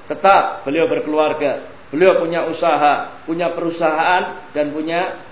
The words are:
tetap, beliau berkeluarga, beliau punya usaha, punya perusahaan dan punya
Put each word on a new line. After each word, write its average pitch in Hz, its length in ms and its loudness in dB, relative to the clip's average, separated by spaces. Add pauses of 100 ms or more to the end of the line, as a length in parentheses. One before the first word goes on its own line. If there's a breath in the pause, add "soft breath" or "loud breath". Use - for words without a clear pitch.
tetap, 175 600 2
beliau 156 200 2
berkeluarga, 151 840 -2 (200)
beliau 170 280 4
punya 165 280 -2
usaha, 147 800 0
punya 165 280 -2
perusahaan 165 960 -2
dan 147 200 -2
punya 165 500 -6 (100)